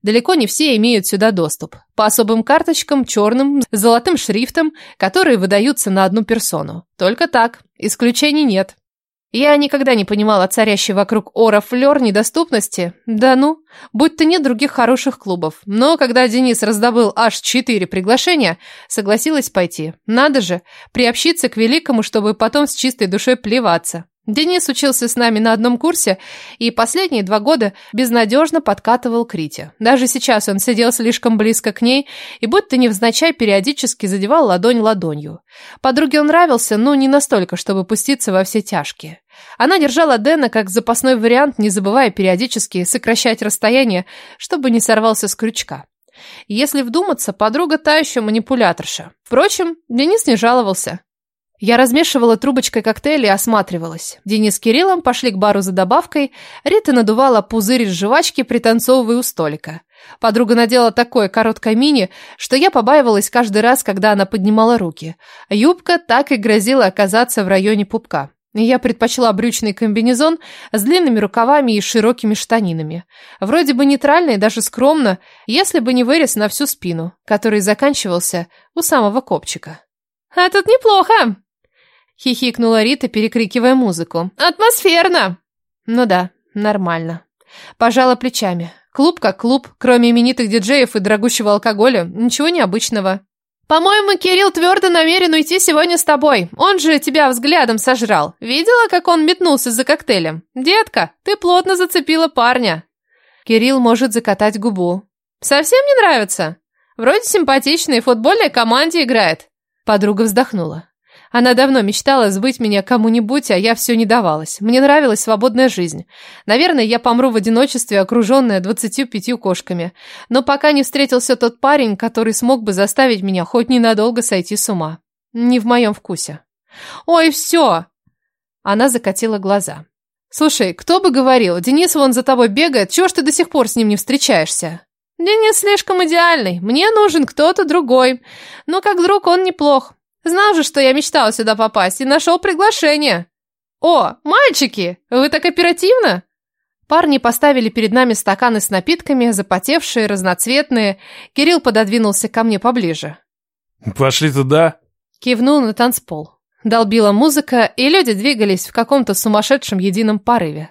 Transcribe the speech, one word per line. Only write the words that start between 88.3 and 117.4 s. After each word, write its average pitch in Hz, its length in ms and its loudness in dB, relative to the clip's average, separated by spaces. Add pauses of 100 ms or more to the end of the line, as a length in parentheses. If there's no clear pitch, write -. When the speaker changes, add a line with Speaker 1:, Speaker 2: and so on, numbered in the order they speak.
Speaker 1:
Клуб 330 280 0
как 196 180 0
клуб, 254 300 -2 (100)
кроме 240 320 4
именитых 240 380 0
диджеев 233 480 0
и 208 40 0
дорогущего 208 520 0
алкоголя, 208 520 0
ничего 233 440 -2
необычного. 208 720 -2 (480)
«По-моему, 392 500 2
Кирилл 370 320 2
твёрдо 370 380 0
намерен 339 460 2
уйти 320 260 0
сегодня 339 380 2
с - 60 -4
тобой. 269 520 2
Он 370 220 2
же 302 200 2
тебя 294 300 0
взглядом 247 500 0
сожрал. 208 600 0
Видела, 381 480 0
как 359 200 0
он 330 180 2
метнулся 349 440 0
за 240 140 -2
коктейлем? 180 580 -2 (120)
Детка, 269 580 -2 (100)
ты 403 140 -2
плотно 359 400 0
зацепила 320 520 0
парня». 233 560 0 (600)
Кирилл 240 340 2
может 240 340 2
закатать 214 460 -2
губу. 190 440 -4 (380)
«Совсем 311 460 2
не 539 140 4
нравится? 208 560 0 (400)
Вроде 320 280 0
симпатичный, 277 760 0
в - 40 -16
футбольной 285 440 2
команде 277 540 0
играет». 220 460 0 (360)
Подруга 208 380 0
вздохнула. 190 640 -2 (420)
Она 240 240 2
давно 262 280 2
мечтала 214 480 0
сбыть 214 280 -2
меня 208 240 0
кому-нибудь, 226 680 0
а 190 60 2
я 220 180 0
всё 240 200 -2
не 226 120 2
давалась. 180 540 -2
Мне 233 200 2
нравилась 277 400 4
свободная 233 480 0
жизнь. 170 380 -6 (400)
Наверное, 269 380 2
я 233 140 0
помру 240 320 2
в 220 60 -2
одиночестве, 226 640 0